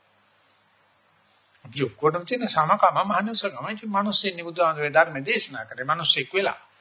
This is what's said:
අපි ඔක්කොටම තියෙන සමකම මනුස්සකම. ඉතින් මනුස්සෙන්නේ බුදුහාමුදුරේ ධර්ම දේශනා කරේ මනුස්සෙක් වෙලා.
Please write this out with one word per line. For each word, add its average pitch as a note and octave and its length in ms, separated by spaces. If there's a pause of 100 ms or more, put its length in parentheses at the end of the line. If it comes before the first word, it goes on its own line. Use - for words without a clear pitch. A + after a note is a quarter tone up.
(1600)
අපි A#2 160
ඔක්කොටම D#3 440
තියෙන B3+ 220
සමකම E3 560
මනුස්සකම. G3 640
ඉතින් G#3+ 240
මනුස්සෙන්නේ G3 540
බුදුහාමුදුරේ D#3+ 480
ධර්ම D#3+ 280
දේශනා C#3 440
කරේ B2+ 220
මනුස්සෙක් D3+ 440
වෙලා. F#3+ 300 (200)